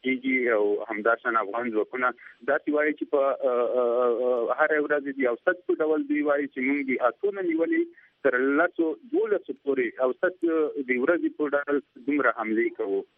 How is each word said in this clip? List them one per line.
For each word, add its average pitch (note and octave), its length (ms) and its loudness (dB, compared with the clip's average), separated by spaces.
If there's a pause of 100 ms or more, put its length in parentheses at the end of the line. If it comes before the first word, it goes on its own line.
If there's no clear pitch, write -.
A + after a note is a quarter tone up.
کېږي C3 360 0 (180)
او G#2 100 2 (240)
همداشان A#2 500 0
افغان A2+ 360 -4
ځواکونه B2 340 -2 (400)
داسې D3+ 260 0
وایي D3+ 240 2
چې D#3 140 -4
په، C#3+ 80 2 (1400)
هره D3+ 240 2
ورځ D3 200 -2 (140)
د C3+ 140 0
اوسط F3+ 260 -2 (120)
په F4+ 100 2
ډول D#3 320 0
دوی D3 160 0
وایي C#3+ 240 0
چې - 160 -10
موږ C#3+ 120 2 (100)
د - 20 2 (180)
اتو G3+ 280 -2
نه F#3+ 100 -6
نیولې E3 360 0 (440)
تر B2 120 2 (200)
لسو، E3 320 2 (240)
دولسو F4 480 0
پورې C3 240 0 (180)
اوسط F3+ 380 -2
د D3+ 480 0 (120)
ورځې D#3 340 2
په D3+ 60 -2 (120)
ډول C#3+ 280 0 (220)
دومره B2+ 320 2
حملې A2 400 0
کوو. G2 240 -2 (160)